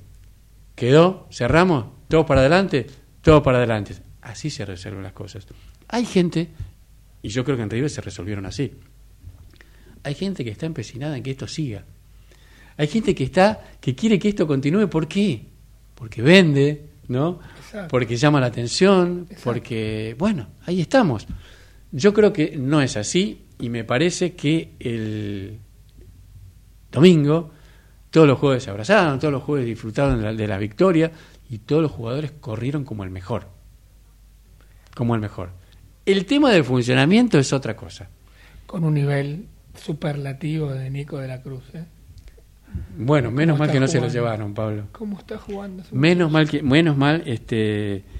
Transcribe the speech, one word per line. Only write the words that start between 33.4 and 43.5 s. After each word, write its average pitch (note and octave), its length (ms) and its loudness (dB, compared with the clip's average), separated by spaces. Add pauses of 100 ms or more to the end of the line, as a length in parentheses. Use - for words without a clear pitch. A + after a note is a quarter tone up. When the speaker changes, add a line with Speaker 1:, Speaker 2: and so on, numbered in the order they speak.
Speaker 1:
Como A#2 200 0
el A2 60 0
mejor. F#2+ 300 -8 (560)
El G3 200 2
tema C#4+ 240 4
del E3+ 140 6
funcionamiento C3+ 720 4
es C3+ 140 2
otra B2+ 240 -4
cosa. - 320 -16 (580)
Speaker 2:
Con E3+ 180 -6
un D3+ 100 2
nivel C#3+ 520 -2 (340)
superlativo D3 920 -6
de C3 180 -8
Nico C#3+ 280 -8
de C3 100 -8
la C3 120 -10
Cruz, C3 220 -14 (120)
¿eh? E3 100 -12 (1120)
Speaker 1:
Bueno, B2+ 360 2
menos D3+ 220 2